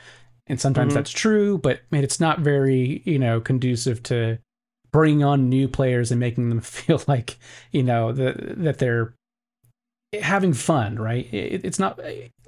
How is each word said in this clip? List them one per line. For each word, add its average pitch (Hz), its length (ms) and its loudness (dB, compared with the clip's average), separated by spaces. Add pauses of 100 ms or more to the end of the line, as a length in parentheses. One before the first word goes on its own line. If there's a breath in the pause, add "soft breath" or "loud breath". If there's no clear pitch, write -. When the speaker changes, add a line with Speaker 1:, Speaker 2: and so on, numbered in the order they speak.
(480 loud breath)
Speaker 1:
And - 140 -4
sometimes 135 300 2
Speaker 2:
Mm-hmm. 143 40 2
Speaker 1:
that's 143 160 -2
true, 208 480 2
but 131 220 0 (100)
man, 139 120 2
it's - 160 -4
not 160 200 2
very, 139 680 2
you 160 140 2
know, 117 220 2
conducive 123 600 -2
to 113 360 -2 (520)
bringing 151 320 4
on 139 260 4
new 131 180 2
players 123 420 0
and 120 100 0
making 120 300 -2
them 117 120 -2
<laughs> - 0 -
feel - 460 -2
like, 135 300 -2 (340 loud breath)
you 143 120 0
know, 117 300 0
the, 131 200 0 (240)
that 156 220 -2
they're 117 340 0 (1080)
having 190 320 2
fun, 113 420 0
right? 113 360 -4
It, - 320 -6
it's - 140 -6
not, 190 200 -4 (500)